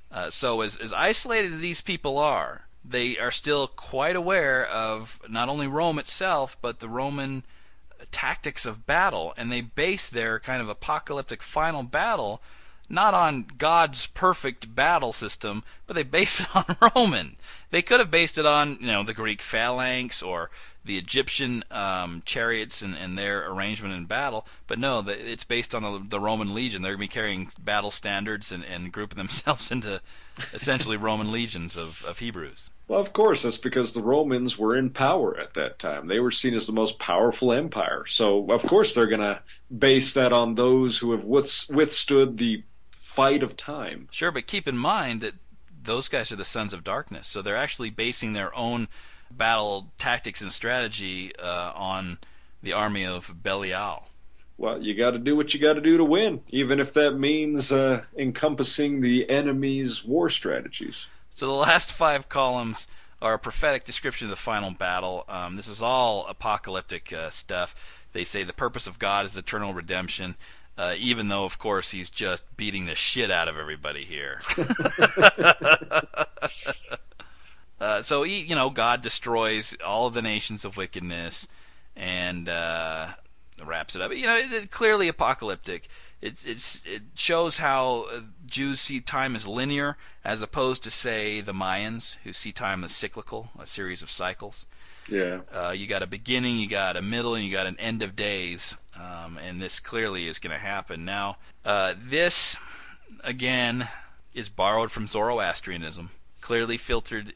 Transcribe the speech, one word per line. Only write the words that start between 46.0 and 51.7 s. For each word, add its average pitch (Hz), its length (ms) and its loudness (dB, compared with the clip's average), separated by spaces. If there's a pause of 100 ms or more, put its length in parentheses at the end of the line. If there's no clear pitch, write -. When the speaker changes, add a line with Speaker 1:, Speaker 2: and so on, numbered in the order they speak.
Speaker 1:
guys 117 240 0
are - 20 -6
the 95 80 -6
sons 92 300 -2
of 87 100 -10
darkness, 101 440 -4
so 101 140 -4
they're 101 140 0
actually 127 340 -2
basing 117 440 -2
their 98 220 -2
own 120 340 -2 (420)
battle 107 680 2
tactics 120 440 -2
and 95 100 -6
strategy, 107 840 -2
uh, 87 380 -4